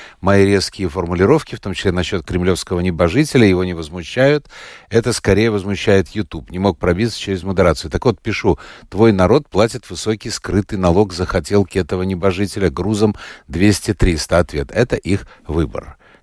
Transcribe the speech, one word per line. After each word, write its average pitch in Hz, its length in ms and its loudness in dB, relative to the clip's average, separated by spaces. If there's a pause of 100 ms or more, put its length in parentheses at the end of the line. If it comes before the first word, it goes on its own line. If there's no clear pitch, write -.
(200)
Мои 101 240 4
резкие - 440 0
формулировки, 90 680 0
в 113 60 -14
том 98 140 -10
числе 95 180 -2
насчет 90 340 -4
кремлевского 90 540 -2
небожителя, 92 680 2
его 92 160 2
не 92 100 -4
возмущают. 90 760 -2 (400)
Это 110 240 0
скорее 104 400 2
возмущает 98 560 0
YouTube. 85 420 -8
Не 90 80 -10
мог 95 220 0
пробиться 90 400 -2
через 92 240 -6
модерацию. 90 480 0
Так 95 140 -2
вот, - 140 0
пишу. 101 380 0 (300)
Твой 110 240 4
народ 98 360 2
платит 113 400 -2
высокий 107 420 -6
скрытый - 460 -2
налог 92 360 2
за 87 120 -4
хотелки 98 540 0
этого 92 240 -4
небожителя 95 680 -2
грузом 104 440 0 (320)
двести-триста". 87 960 2
Ответ. 73 320 -4
Это 120 240 0
их - 320 -4 (180)
выбор. - 500 -6 (260)